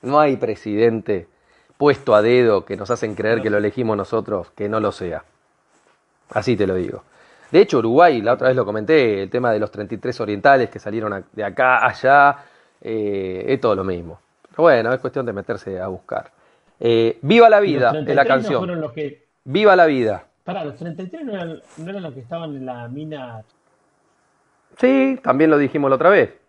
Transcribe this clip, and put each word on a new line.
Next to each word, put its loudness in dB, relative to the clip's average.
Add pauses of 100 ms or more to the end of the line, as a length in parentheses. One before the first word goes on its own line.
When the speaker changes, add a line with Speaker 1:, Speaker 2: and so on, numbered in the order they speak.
Speaker 1:
no 2
hay 2
presidente -2 (500)
puesto 2
a 8
dedo 4
que -8
nos -10
hacen -4
creer -2
Speaker 2:
No. -6
Speaker 1:
que -2
lo 0
elegimos -2
nosotros, -6
que -8
no -4
lo -2
sea. -10 (1040)
Así -2
te 0
lo -2
digo. -6 (460)
De 6
hecho, 4
Uruguay, 4
la 0
otra 0
vez 2
lo 0
comenté, 0
el -8
tema -2
de 0
los -4
treinta -10
y -12
tres -8
orientales 2
que -14
salieron -6
a-, -10 (100)
de -8
acá 2
a 2
allá, 4 (420)
eh, -6
es 0
todo 2
lo -4
mismo. -8 (300)
Pero -2
bueno, 4
es -2
cuestión -6
de -6
meterse -8
a -6
buscar. -10 (480)
Eh, 2
Viva 6
la 6
Speaker 2:
Y -2
los -2
Speaker 1:
vida 4
es 2
la -4
Speaker 2:
treinta -4
y 0
tres 4
no 4
Speaker 1:
canción. -2
Speaker 2:
fueron -6
los -8
que -12 (160)
Speaker 1:
Viva 4
la 8
vida. 0 (180)
Speaker 2:
Pará, -10
los -12
treinta -12
y -12
tres -14
no -10
eran, -10 (180)
no -14
eran -10
los -14
que -16
estaban -10
en -12
la -12
mina. -14 (1300)
Speaker 1:
Sí, 2
también 2
lo 4
dijimos 0
la 4
otra 2
vez 2 (140)